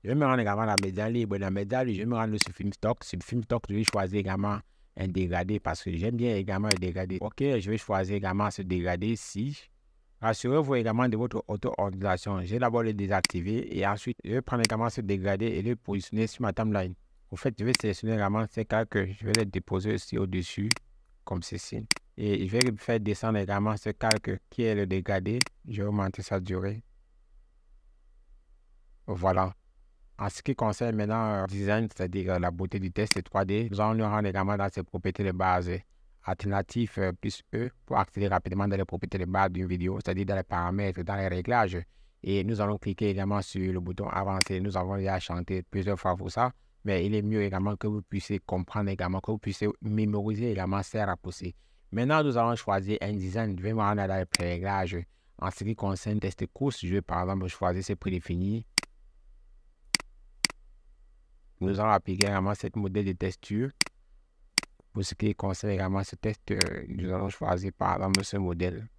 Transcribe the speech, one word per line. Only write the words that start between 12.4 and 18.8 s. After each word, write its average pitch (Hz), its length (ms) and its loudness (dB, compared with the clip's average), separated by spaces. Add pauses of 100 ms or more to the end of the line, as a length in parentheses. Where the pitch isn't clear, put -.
Je 90 100 -4
vais 117 60 0
d'abord 120 240 4
le 110 120 2
désactiver 98 800 0
et 95 100 2
ensuite, 104 380 -2
je 101 80 -4
vais 127 100 0
prendre 120 200 0
également 113 280 2
ce 127 100 -6
dégradé 98 460 2
et 98 160 0
le 117 140 0
positionner 107 500 0
sur - 160 -6
ma 104 100 2
timeline. 101 420 0 (360)
Au 92 60 -8
fait, 117 220 0
je 101 60 -2
vais 123 140 4
sélectionner 110 360 0
également 104 340 2
ces 110 160 -4
calques. 107 400 2 (160)